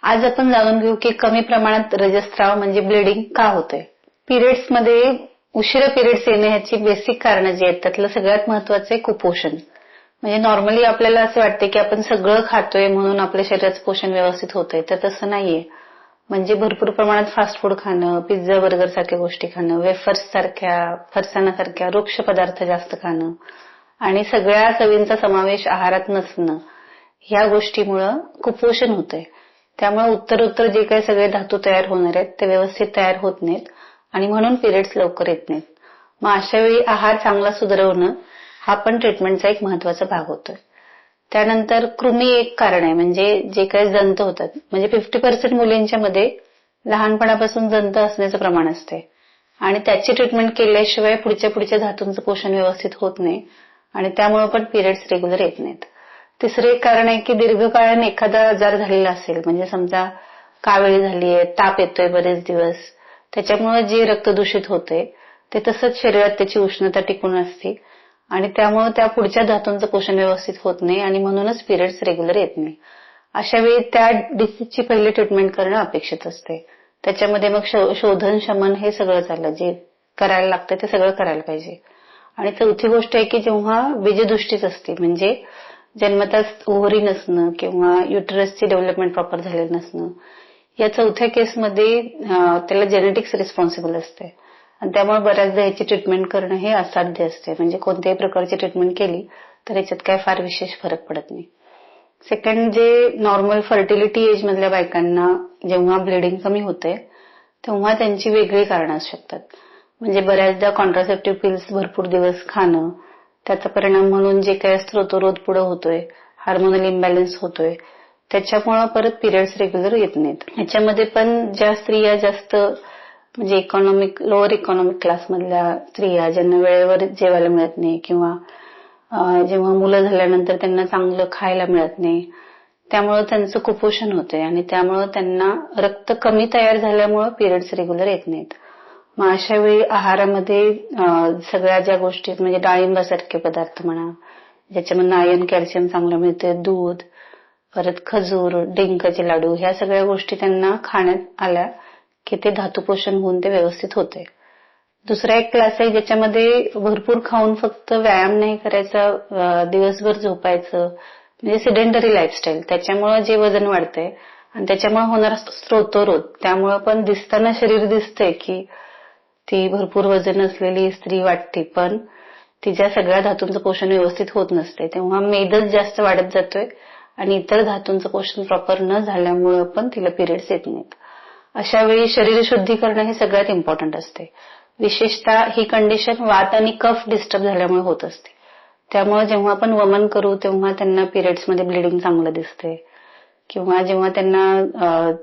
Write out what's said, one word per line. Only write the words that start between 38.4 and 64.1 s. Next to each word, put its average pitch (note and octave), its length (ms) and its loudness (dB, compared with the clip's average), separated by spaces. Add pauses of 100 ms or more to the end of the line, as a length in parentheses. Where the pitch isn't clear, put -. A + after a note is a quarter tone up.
हा G3+ 80 2
पण A3 240 0
ट्रीटमेंटचा G3 500 0
एक G#3 140 -2
महत्त्वाचा F#3 420 -4
भाग F3 220 -4
होतोय. - 280 -12 (800)
त्यानंतर A3+ 520 2
कृमी A#3+ 460 2
एक A#3+ 280 0
कारण F3+ 240 4
आहे, E3 100 2
म्हणजे F#3 480 2 (120)
जे G3 120 2
काही G3+ 240 2
जंत G3 320 2
होतात, F#3 260 -4 (240)
म्हणजे F#3+ 160 0
फिफ्टी A3 320 -2
पर्सेंट B3 340 0
मुलींच्या A3 460 2
मध्ये G3+ 380 0 (480)
लहानपणापासून G#3+ 840 0
जंत G#3 280 0
असण्याचं G#3 400 0
प्रमाण F3 300 0
असते E3 440 -10 (480)
आणि G3+ 260 -2
त्याची G#3 280 0
ट्रीटमेंट A3+ 440 0
केल्याशिवाय G#3+ 580 2
पुढच्या, G#3+ 340 -2
पुढच्या G#3 280 -2
धातूंचं G3+ 440 -4
पोषण G3 300 -4
व्यवस्थित F#3 440 -2
होत F#3+ 240 -4
नाही F3+ 220 -2 (520)
आणि F#3+ 240 -4
त्यामुळे G#3+ 300 4
पण A3 160 0
पिरियड्स G3 380 0 (100)
रेग्युलर F3+ 280 0
येत F#3 200 -2
नाहीत. - 260 -10 (560)
तिसरं A#3+ 260 0
एक A#3+ 160 4
कारण A3+ 240 4
आहे A3+ 120 2
की A3+ 140 -2
दीर्घकाळाने A3+ 760 4
एखादा A3 420 2
आजार G#3 260 2
झालेला G3 340 2
असेल, E3+ 360 -4
म्हणजे E3+ 200 0
समजा F#3 400 -2 (580)
कावेळी G3 380 4
झालीये, F3+ 420 2
ताप F#3 360 0
येतोय F3+ 280 0
बरेच F3 320 0
दिवस, F3 360 -2 (600)
त्याच्यामुळे A3 480 0
जे A3 220 2
रक्त G#3+ 240 0